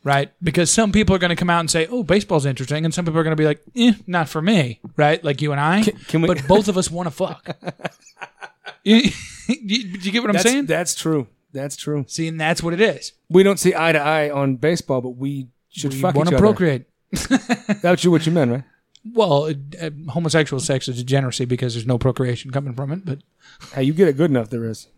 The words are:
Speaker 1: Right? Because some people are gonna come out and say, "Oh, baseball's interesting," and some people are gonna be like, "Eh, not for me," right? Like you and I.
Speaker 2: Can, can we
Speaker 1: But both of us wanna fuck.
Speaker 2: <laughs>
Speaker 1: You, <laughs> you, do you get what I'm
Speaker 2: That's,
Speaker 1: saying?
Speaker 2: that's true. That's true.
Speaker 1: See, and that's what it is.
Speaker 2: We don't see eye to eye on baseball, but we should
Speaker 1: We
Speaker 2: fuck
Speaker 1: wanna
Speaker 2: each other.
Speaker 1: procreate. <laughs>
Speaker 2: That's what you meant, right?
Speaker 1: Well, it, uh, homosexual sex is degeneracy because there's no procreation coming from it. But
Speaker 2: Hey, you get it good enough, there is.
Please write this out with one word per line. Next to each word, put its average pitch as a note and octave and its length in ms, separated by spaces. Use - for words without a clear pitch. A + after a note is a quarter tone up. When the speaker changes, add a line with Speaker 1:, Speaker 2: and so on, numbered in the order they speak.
Speaker 1:
Right? C#3+ 300
Because E3+ 300
some A3 220
people G#3 200
are F#3 60
gonna F3 160
come F3+ 140
out E3+ 100
and E3 100
say, D#3+ 220
"Oh, B3 120
baseball's F3+ 420
interesting," C#3+ 400
and D#3+ 80
some F3+ 100
people E3 160
are D#3+ 40
gonna D#3 120
be D#3 80
like, D3+ 180
"Eh, A#3+ 160
not F3 220
for D#3 120
me," D#3+ 380
right? D3+ 260
Like D3 200
you D3+ 100
and C#3 80
I. F3 240
Speaker 2:
Can, G#3+ 140
can - 240
we E3 80
Speaker 1:
But C#3 180
both G3+ 220
of F3+ 80
us F#3 120
wanna E3+ 220
fuck. E3+ 340
Speaker 2:
<laughs> - 320
Speaker 1:
You, G#3 100
<laughs> - 200
you, G#3+ 480
do - 20
you F#3+ 140
get A#3 80
what A#3+ 80
I'm G3+ 60
Speaker 2:
That's, F#3 140
Speaker 1:
saying? C#4 180
Speaker 2:
that's E3 280
true. D#3 320
That's C#3 240
true. D3 320
Speaker 1:
See, D#3+ 220
and D#3+ 100
that's D#3+ 240
what E3+ 100
it F3 60
is. G3 320
Speaker 2:
We F#3 140
don't G3 160
see F3+ 160
eye D#3+ 160
to D#3 80
eye D3+ 300
on C#3 260
baseball, C#3+ 460
but B2+ 160
we C3+ 320
should - 240
Speaker 1:
We C3+ 80
Speaker 2:
fuck D#3 160
Speaker 1:
wanna D#3 140
Speaker 2:
each D3 60
other. D3+ 100
Speaker 1:
procreate. F3 400
<laughs> - 100
Speaker 2:
That's F3 240
what E3 200
you E3 60
meant, C#3+ 200
right? C3 120
Speaker 1:
Well, D#3+ 340
it, D3 100
uh, D#3 80
homosexual D#3 500
sex C3+ 260
is B2 80
degeneracy B2+ 480
because B2 300
there's A2+ 120
no B2 120
procreation B2+ 540
coming C#3 220
from C3+ 200
it. F#3+ 100
But C#3+ 160
Speaker 2:
Hey, C3+ 100
you C#3 100
get F3+ 140
it C#3 80
good D#3 160
enough, A2+ 180
there A#2 140
is. A2+ 240